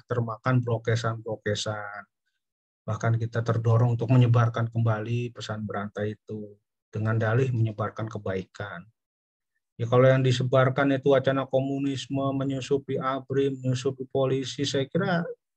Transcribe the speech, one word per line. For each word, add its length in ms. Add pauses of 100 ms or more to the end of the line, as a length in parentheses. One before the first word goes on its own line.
termakan 560
brokesan-brokesan. 1400 (800)
Bahkan 320
kita 240
terdorong 560
untuk 160
menyebarkan 560
kembali 640
pesan 320
berantai 480
itu 400 (400)
dengan 240
dalih 320
menyebarkan 560
kebaikan. 800 (960)
Ya, 80
kalau 160
yang 160
disebarkan 720
itu 240
wacana 320
komunisme, 720 (160)
menyusupi 640
abri, 560
menyusupi 480
polisi, 560
saya 240
kira 400 (300)